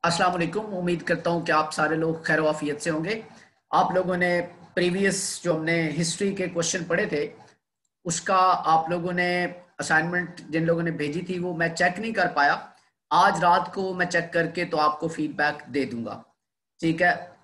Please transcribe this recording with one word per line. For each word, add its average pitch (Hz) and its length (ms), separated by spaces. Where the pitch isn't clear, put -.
अस्सलाम 180 280
वालेकुम, 180 340
उम्मीद 175 380
करता 170 260
हूँ 170 160
कि 170 60
आप 156 200
सारे 160 240
लोग 160 320
खैर 156 120
वाफियत 151 400
से - 100
होंगे। 165 360
आप 180 180
लोगों 180 260
ने 175 240
प्रीवियस 190 680
जो 175 100
हमने 160 360
हिस्ट्री 175 460
के 185 120
क्वेश्चन 170 380
पढ़े 180 260
थे, 147 200
उसका 180 320
आप 165 520
लोगों 175 240
ने 180 320
assignment 175 600
जिन 165 240
लोगों 165 180
ने 170 80
भेजी 151 380
थी, 180 100
वो 180 140
मैं 165 220
check 180 220
नहीं 226 160
कर 185 140
पाया। 147 480
आज 180 300
रात 185 340
को 190 180
मैं 180 120
check 170 280
करके 170 320
तो 165 120
आपको 156 300
feedback 147 600
दे 131 160
दूंगा, 113 400
ठीक 165 200
है। - 420